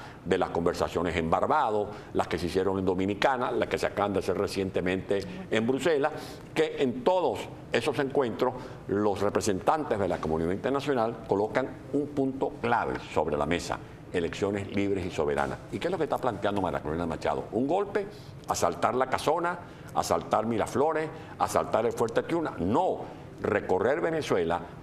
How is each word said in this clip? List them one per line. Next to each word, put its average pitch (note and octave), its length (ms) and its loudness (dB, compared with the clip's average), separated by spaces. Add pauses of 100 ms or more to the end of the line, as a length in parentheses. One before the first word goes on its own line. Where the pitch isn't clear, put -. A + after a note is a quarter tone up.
(260)
de F#2 120 2
las F2 120 0
conversaciones E2+ 680 0
en E2 140 0
Barbados, G#2+ 580 2 (260)
las F#2+ 140 0
que - 100 -2
se E2+ 100 -2
hicieron F#2 300 2
en F#2+ 60 0
Dominicana, G2+ 680 2
las A2 180 0
que F2+ 80 2
se D#2+ 80 0
acaban G2+ 260 2
de F#2+ 80 2
hacer F2+ 180 0
recientemente F#2+ 840 0 (280)
en A2+ 160 2
Bruselas, C#3+ 460 2 (420)
que D#3+ 260 2
en B2+ 260 2
todos E3+ 340 4 (320)
esos B2 280 2
encuentros B2+ 540 2 (360)
los G2+ 320 2
representantes G#2 760 2
de G2 120 2
la E2 80 0
comunidad D#2+ 340 0
internacional B2+ 720 0
colocan A2 440 2 (240)
un C#3+ 140 0
punto C3+ 440 0 (100)
clave G2+ 340 2 (180)
sobre D#2 220 2
la D2 120 2
mesa: D#2+ 320 -2 (340)
elecciones F#2+ 640 -2
libres G2 320 0
y - 20 -4
soberanas. C#2+ 480 0 (140)
¿Y - 80 -4
qué - 80 -2
es F3 40 0
lo F#3+ 60 -2
que D#3+ 60 0
está C3 160 0
planteando G2+ 420 0
María D2+ 200 0
Corina E2 260 -2
Machado? D2 460 -2
Un B2 140 2
golpe, G3+ 380 0 (420)
asaltar F2 460 2
La B2+ 160 2
Casona, E3+ 480 0 (380)
asaltar E2+ 500 2
Miraflores, C3 640 0 (300)
asaltar F2+ 480 2
el A2 60 0
Fuerte A#2 280 2
Tiuna. D#3 380 -2
No, C#3 400 2 (420)
recorrer G2+ 600 2
Venezuela A#2 600 2 (220)